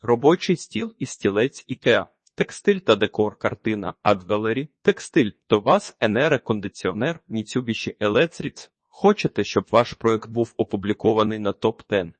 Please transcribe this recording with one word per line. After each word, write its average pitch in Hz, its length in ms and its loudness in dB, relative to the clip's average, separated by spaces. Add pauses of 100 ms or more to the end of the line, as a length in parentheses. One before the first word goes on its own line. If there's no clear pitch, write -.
робочий 139 540 2
стіл - 420 -10
і 131 80 -6
стілець, 104 600 -2
Ікеа, 110 400 0 (280)
текстиль - 440 -2
та 113 180 2
декор, 104 400 -2
картина, 104 640 -6
Арт 92 260 0
Галері, 110 400 -2 (140)
текстиль, - 480 0 (160)
Товас, 127 540 0
Енере, 123 380 2
кондиціонер, 107 840 -4 (100)
Mitsubishi 113 680 -6
Electric. - 720 -2 (180)
Хочете, - 560 0
щоб - 260 -2
ваш 120 220 2
проект 113 380 -2
був 113 260 -4
опублікований 107 800 0
на 101 140 -2
топ - 300 -2
тен? 90 380 -2